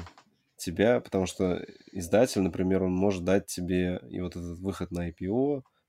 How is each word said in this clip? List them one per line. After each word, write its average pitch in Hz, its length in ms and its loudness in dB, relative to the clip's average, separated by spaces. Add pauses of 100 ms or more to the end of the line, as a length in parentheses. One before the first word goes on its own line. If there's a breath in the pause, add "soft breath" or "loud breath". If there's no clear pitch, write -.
(580)
тебя, 98 420 2
потому 95 260 0
что 90 380 -2 (280)
издатель, 101 500 2
например, 92 420 2
он 92 100 0
может 95 300 2
дать 95 220 4
тебе 90 540 -2 (100)
и 92 100 -6
вот 90 160 -6
этот 85 240 -8
выход 92 320 -4
на 87 140 -2
I 85 60 -6
P 90 160 -6
O, 135 360 0 (240)